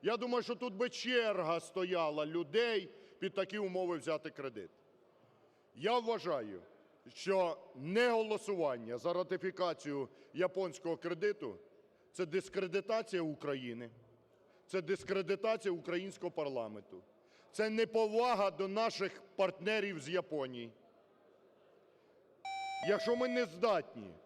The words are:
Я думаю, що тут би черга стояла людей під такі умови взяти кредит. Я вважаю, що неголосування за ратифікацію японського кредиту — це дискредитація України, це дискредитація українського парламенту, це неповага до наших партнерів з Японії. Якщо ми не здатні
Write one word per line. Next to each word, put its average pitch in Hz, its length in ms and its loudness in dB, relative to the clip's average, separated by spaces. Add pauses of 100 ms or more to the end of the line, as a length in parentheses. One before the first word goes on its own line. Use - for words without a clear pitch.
Я 220 160 2
думаю, 240 260 0
що 240 120 -2
тут 240 180 -4
би 240 160 0
черга 208 680 2
стояла 165 640 0
людей 170 640 2 (300)
під 190 140 -2
такі 190 240 -2
умови 185 400 0
взяти 151 320 -2
кредит. 123 400 -8 (1040)
Я 214 240 2
вважаю, 151 640 -2 (520)
що 180 440 2 (180)
неголосування 180 1200 2
за 160 160 0
ратифікацію 170 960 0 (240)
японського 180 640 0
кредиту — 170 580 -2 (560)
це 180 140 -2
дискредитація 190 960 -2
України, 131 680 -4 (760)
це 185 140 0
дискредитація 196 920 0
українського 175 600 -4
парламенту, 110 720 -4 (480)
це 214 180 0
неповага 220 840 4
до 185 160 -2
наших 202 540 0 (140)
партнерів 196 640 0
з 139 100 -8
Японії. 131 600 -2 (2250)
Якщо 226 260 2
ми 247 120 0
не 247 180 0
здатні 165 680 -2 (120)